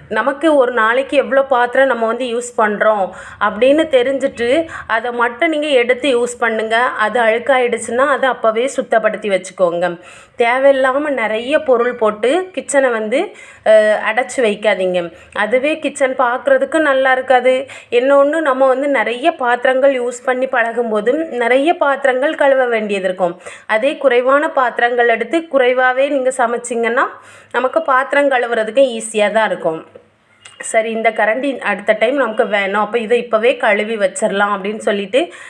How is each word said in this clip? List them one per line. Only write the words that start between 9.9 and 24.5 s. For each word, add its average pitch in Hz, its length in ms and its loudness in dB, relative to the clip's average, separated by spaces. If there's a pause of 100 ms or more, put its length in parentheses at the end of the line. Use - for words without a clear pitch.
தேவையில்லாம 262 720 2
நிறைய 240 540 -2
பொருள் 240 320 2
போட்டு 247 560 0
கிச்சனை 269 380 0
வந்து, 233 460 -4 (320)
அ, 214 340 4 (120)
அடைச்சு 226 260 -4
வைக்காதீங்க. 190 720 0 (200)
அதுவே 254 460 0
கிச்சன் 277 360 -2
பார்க்கறதுக்கு 262 640 0
நல்லா 269 320 2
இருக்காது. 254 560 2 (240)
இன்னொன்னு, 277 500 4
நம்ம 269 260 2
வந்து 262 200 2
நிறைய 262 440 0
பாத்திரங்கள் 254 720 0
யூஸ் 240 220 -8
பண்ணி 254 220 -2
பழகும்போது 226 640 -2
நிறைய 277 600 0
பாத்திரங்கள் 269 600 0
கழுவ 269 300 2
வேண்டியது 214 400 -2
இருக்கும். 185 360 -2 (240)
அதே 262 320 0
குறைவான 269 520 2
பாத்திரங்கள் 240 580 0